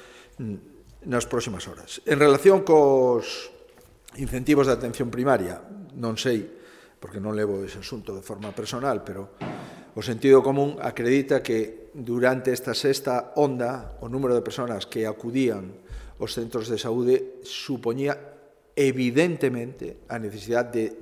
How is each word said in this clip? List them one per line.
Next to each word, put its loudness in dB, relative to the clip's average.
mm, -12
nas -2
próximas -6
horas. -16
En 2
relación 8
cos 4
incentivos 2
de 4
atención -4
primaria, 0
non -4
sei, -2
porque -10
non -4
levo -2
ese -12
asunto -12
de -12
forma -10
personal, -4
pero -12
o -6
sentido 6
común 0
acredita 0
que -4
durante 0
esta -4
sexta -2
onda -2
o -10
número 0
de 2
personas -6
que -4
acudían -2
aos -6
centros -6
de -2
saúde 0
supoñía -4
evidentemente 0
a -6
necesidade -2
de 0